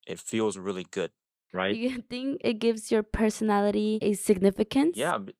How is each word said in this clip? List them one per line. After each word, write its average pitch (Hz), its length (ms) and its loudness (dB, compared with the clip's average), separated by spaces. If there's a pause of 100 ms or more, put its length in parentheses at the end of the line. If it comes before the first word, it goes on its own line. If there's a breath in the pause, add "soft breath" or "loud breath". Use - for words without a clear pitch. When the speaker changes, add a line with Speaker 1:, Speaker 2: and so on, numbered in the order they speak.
Speaker 1:
it 85 140 -10
feels 110 380 -2
really 92 260 -6
good, 85 280 -6 (560)
Speaker 2:
Do 151 60 0
Speaker 1:
right? - 20 -2
Speaker 2:
you 247 260 -4
<laughs> - 80 -20
think 262 340 -6
it 233 140 2
gives 226 340 0
your 220 100 4
personality 214 1000 0
a 214 120 2
significance? 214 840 2
Speaker 1:
Yeah, 165 220 0
b-, 185 220 -12